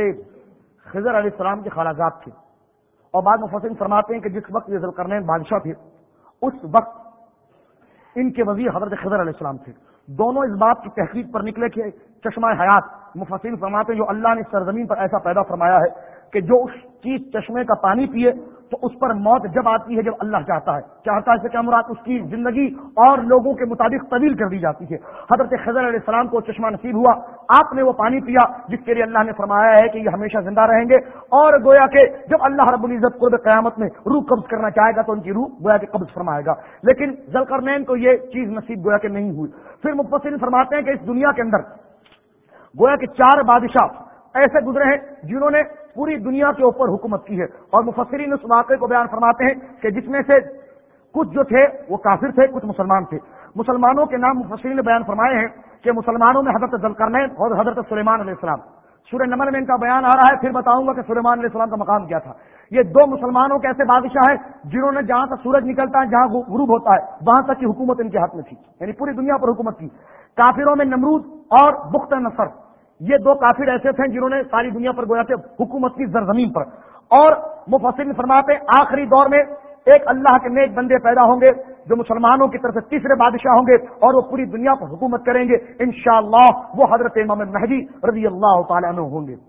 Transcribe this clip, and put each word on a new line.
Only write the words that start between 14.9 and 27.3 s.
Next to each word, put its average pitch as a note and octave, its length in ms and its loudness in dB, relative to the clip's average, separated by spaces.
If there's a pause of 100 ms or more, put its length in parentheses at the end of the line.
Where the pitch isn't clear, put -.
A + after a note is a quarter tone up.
ایسا G3 220 -2
پیدا F3+ 240 -2
فرمایا F3+ 340 2
ہے E3 120 2 (420)
کہ G#3 100 -2
جو A#3+ 220 4
اس - 100 -12 (280)
چیز C4 160 -6 (140)
چشمے A#3 320 -6
کا A#3 180 0
پانی A3 300 0
پیے A#3+ 180 2 (400)
تو B3+ 120 -10
اس B3 180 -6
پر B3 160 -2
موت G#3+ 280 0 (100)
جب A#3+ 140 0
آتی A3+ 280 -2
ہے A3 60 -2
جب G#3+ 180 -4
اللہ G#3 260 -4
چاہتا E3+ 300 -4
ہے۔ C#3 40 -8 (240)
چاہتا G#3+ 280 0
ہے A#3 100 0
سے A#3 60 -8
کیا A#3 140 -6
مراد؟ A#3 280 0
اس A3+ 140 -12
کی B3 140 -6 (120)
زندگی A#3+ 360 -4 (320)
اور C4 260 6
لوگوں B3+ 300 2
کے B3+ 100 -6
مطابق A#3+ 460 -4
طویل C4+ 260 0
کر G#3 120 -2
دی F#3+ 100 -6
جاتی D#3+ 260 -6
ہے۔ D#3+ 120 -10 (340)
حضرت B3 220 2 (120)
خضر B3 240 -2
علیہ A3+ 120 -4
السلام A#3 280 -2
کو A#3 120 -4
چشمہ A3 300 -6
نصیب A#3 260 -6
ہوا، A#3+ 160 4 (460)